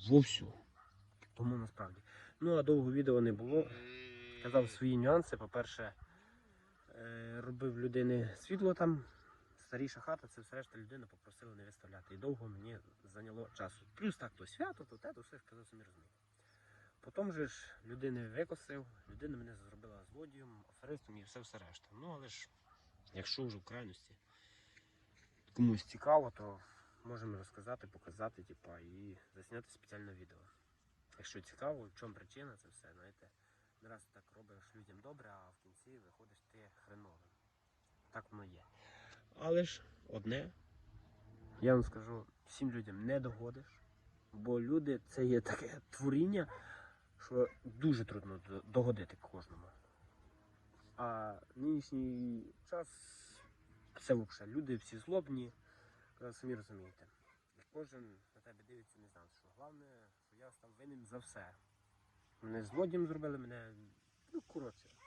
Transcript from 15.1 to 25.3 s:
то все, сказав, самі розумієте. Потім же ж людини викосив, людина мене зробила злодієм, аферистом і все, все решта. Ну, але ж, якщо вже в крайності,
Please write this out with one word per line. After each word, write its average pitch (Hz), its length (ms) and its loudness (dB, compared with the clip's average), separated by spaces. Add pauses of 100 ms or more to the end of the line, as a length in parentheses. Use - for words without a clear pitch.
то 117 80 -16
все, - 180 -20
сказав, 113 260 -20
самі 110 180 -20
розумієте. 87 300 -20 (880)
Потім 196 320 -2
же 151 140 0
ж - 200 -14 (180)
людини 123 420 -4
викосив, 143 580 -6 (260)
людина 147 260 -8
мене 117 180 -14
зробила 101 560 -18
злодієм, 135 580 -18
аферистом 127 480 -10
і 101 40 -14
все, 107 180 -16
все 113 200 -16 (100)
решта. - 220 -20
Ну, 127 160 -14 (100)
але 131 120 -14
ж, - 200 -12 (640)
якщо 98 300 -4
вже 110 140 -4
в 95 60 -12
крайності, 113 520 -12 (1400)